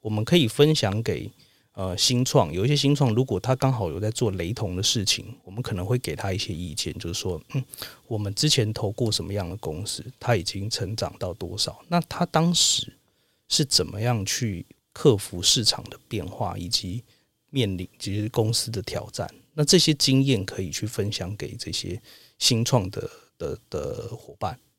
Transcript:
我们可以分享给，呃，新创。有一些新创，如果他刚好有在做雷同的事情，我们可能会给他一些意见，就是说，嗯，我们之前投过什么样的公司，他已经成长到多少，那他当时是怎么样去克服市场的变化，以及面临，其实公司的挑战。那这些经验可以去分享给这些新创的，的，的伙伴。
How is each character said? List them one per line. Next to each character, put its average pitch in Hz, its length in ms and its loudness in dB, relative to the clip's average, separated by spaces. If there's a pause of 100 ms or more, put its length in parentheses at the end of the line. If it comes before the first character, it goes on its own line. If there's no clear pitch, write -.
我 110 80 -6
们 107 160 0
可 175 140 6
以 127 100 6
分 151 260 6
享 107 280 0
给， 101 280 -4 (440)
呃， 92 240 -4
新 123 260 2
创。 110 260 4
有 90 140 0
一 127 40 2
些 147 60 4
新 143 200 4
创， 139 200 4
如 123 80 4
果 104 160 0
他 127 160 2
刚 131 160 2
好 110 200 0
有 90 100 -6
在 107 100 0
做 113 200 0
雷 90 240 -2
同 90 200 -4
的 95 80 -2
事 101 220 2
情， - 220 0 (180)
我 - 60 -20
们 101 100 -8
可 - 140 -4
能 90 100 -2
会 117 140 0
给 80 180 -6
他 98 160 -4
一 92 60 -2
些 - 160 -4
意 85 180 -6
见， - 220 -6
就 - 180 -8
是 - 80 -4
说， 87 180 -4 (140)
嗯， 135 100 -2 (440)
我 117 100 -6
们 101 180 -4
之 113 140 2
前 110 240 4
投 104 200 -2
过 110 200 0
什 - 100 -2
么 98 120 -6
样 92 160 -4
的 90 60 -8
公 - 280 -6
司， - 180 -8 (160)
他 - 160 0
已 90 80 0
经 101 280 -4
成 98 260 -4
长 - 220 -4
到 - 160 -6
多 92 240 -8
少， - 300 -6
那 175 140 2
他 - 220 -4
当 170 300 2
时 - 360 2 (580)
是 - 180 2
怎 110 200 2
么 98 140 -8
样 117 240 2
去 92 400 -2 (300)
克 139 200 8
服 92 280 -4
市 - 200 4
场 - 280 0
的 - 80 -14 (100)
变 98 180 -6
化， 95 300 -6
以 90 140 -6
及 104 340 -4 (460)
面 110 260 0
临， 90 100 -6 (120)
其 98 200 -4
实 107 120 -2
公 110 200 2
司 113 200 -2
的 104 100 -4
挑 76 320 -6
战。 - 160 -6 (280)
那 151 80 2
这 175 140 8
些 156 160 6
经 135 300 4
验 120 200 2
可 - 160 -8
以 92 80 -4
去 - 160 -6
分 104 280 -2
享 98 240 -6
给 - 180 -8
这 - 160 -10
些 95 320 -6 (380)
新 120 240 4
创 101 260 2
的， - 180 -6 (300)
的， 73 180 -6 (140)
的 - 380 -6
伙 - 280 -14
伴。 110 220 -6 (200)